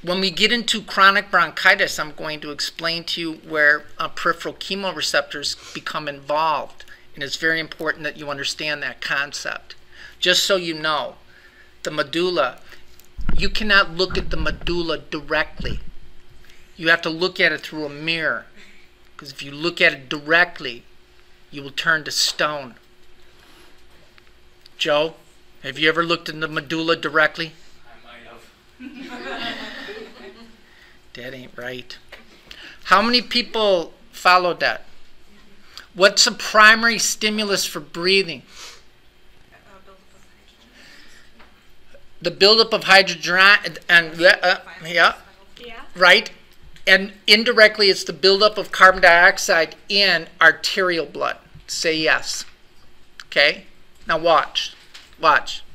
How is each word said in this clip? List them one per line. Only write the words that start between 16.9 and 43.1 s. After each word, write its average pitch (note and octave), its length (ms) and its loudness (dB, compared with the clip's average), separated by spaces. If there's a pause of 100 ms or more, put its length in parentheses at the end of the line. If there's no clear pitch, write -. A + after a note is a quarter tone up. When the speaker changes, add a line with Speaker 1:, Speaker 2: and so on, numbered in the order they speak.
Speaker 1:
to E3+ 60 -4
look F3+ 300 -4
at E3 140 2
it D3 80 -6
through D#3 240 -10
a C#3+ 40 -10
mirror. D3+ 560 -6 (680)
'Cause C#3 160 -20
if - 100 -18
you C#3 100 -14
look D#3+ 280 -8
at E3+ 140 2
it C3+ 160 -16
directly, D3+ 760 -2 (680)
you C#3+ 140 -16
will C#3 80 -14
turn D#3+ 320 -2
to C3 80 -10
stone. D3 640 -4 (2000)
Joe, D#3 380 0 (460)
have C3+ 180 -12
you D#3 80 2
ever D#3+ 160 2
looked E3 240 -2
in D#3 140 -10
the D#3 80 -4
medulla D#3+ 480 -4
directly? D#3 560 -2 (340)
Speaker 2:
I - 180 -20
might - 220 -20
have. - 1300 -14
<laughs> - 100 -12 (1400)
Speaker 1:
That B2+ 220 -16
ain't B2+ 200 -20
right. B2 400 -12 (880)
How G3 180 4
many A#3+ 180 0
people F#3+ 720 -2 (180)
followed F3+ 500 2
that? B2 260 -4 (1080)
What's - 320 4
the B3 60 0
primary A3 680 4
stimulus G#3+ 680 -2
for - 120 -10
breathing? E3+ 600 -2 (3750)
The E3+ 120 -4
buildup A3 420 4
of F#3 120 -4
hydrogen F#3 920 4 (100)